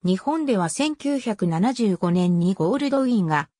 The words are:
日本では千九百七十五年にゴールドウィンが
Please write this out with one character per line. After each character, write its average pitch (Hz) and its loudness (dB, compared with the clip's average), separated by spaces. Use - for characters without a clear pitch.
日 185 2
本 302 -2
で 262 0
は 175 0
千 294 -2
九 277 -4
百 208 -4
七 175 0
十 214 0
五 175 0
年 175 2
に 180 2
ゴ 175 0
ー 277 0
ル 285 -2
ド 269 0
ウ 269 0
ィ 233 2
ン 165 -2
が 147 -2